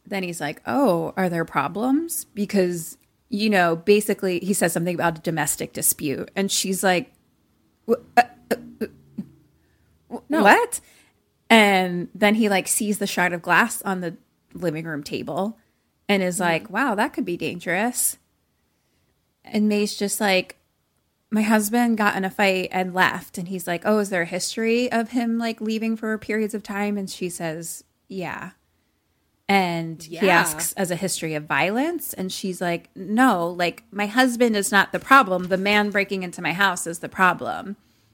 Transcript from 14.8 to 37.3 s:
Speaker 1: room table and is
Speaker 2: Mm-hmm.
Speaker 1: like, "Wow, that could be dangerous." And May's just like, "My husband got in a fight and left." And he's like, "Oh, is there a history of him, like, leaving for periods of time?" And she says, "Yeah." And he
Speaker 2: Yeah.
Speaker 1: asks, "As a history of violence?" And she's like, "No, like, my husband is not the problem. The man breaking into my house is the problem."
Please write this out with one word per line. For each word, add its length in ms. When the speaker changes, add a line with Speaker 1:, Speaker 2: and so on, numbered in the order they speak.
Speaker 1:
room 180
table 540
and 120
is 140
Speaker 2:
Mm-hmm. 80
Speaker 1:
like, 260
"Wow, 260
that 180
could 120
be 120
dangerous." 800
And 240
May's 260
just 260
like, 360
"My 100
husband 560
got 180
in 100
a 40
fight 420
and 220
left." 440
And 100
he's 200
like, 180
"Oh, 140
is 100
there 140
a 20
history 680
of 180
him, 280
like, 240
leaving 360
for 200
periods 360
of 100
time?" 340
And 120
she 200
says, 540
"Yeah." 440
And 520
he 140
Speaker 2:
Yeah. 240
Speaker 1:
asks, 340
"As 160
a 60
history 400
of 100
violence?" 680
And 180
she's 300
like, 340
"No, 540
like, 420
my 160
husband 480
is 160
not 200
the 80
problem. 500
The 80
man 340
breaking 320
into 180
my 120
house 340
is 120
the 100
problem." 640